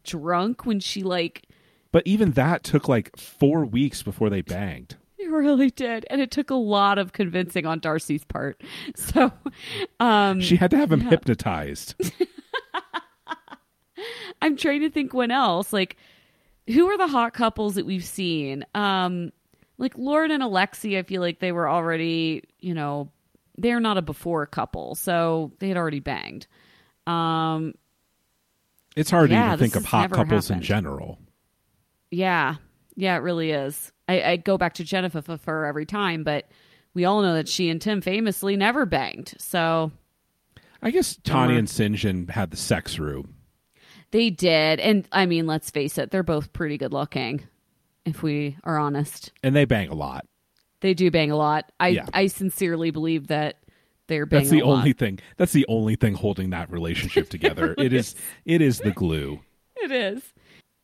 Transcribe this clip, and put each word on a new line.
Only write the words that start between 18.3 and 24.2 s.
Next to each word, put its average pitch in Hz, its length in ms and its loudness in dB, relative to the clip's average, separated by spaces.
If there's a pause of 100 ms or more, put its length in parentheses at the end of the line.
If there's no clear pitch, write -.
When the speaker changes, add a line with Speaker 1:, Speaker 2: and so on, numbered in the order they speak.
Speaker 1:
Um, 185 580 -2 (440)
like, 262 220 -4
Lauren 302 320 2
and 294 120 0
Alexi, 202 560 -2
I 185 40 -2
feel 185 180 -6
like 175 200 -4
they 185 120 -2
were 170 160 -2
already, 165 760 -2 (160)
you 180 140 -6
know, 143 360 -6 (480)
they're 240 220 0
not 214 180 0
a 175 40 0
before 151 440 -4